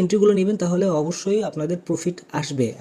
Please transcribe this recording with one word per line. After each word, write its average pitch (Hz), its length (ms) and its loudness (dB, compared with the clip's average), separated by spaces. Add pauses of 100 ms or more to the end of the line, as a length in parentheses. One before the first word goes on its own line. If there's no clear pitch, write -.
এন্ট্রিগুলো 202 380 4
নেবেন 202 240 2
তাহলে 175 220 0 (160)
অবশ্যই 196 380 -2 (100)
আপনাদের 156 280 -4 (100)
প্রফিট 175 300 -4 (220)
আসবে, 139 260 -2 (160)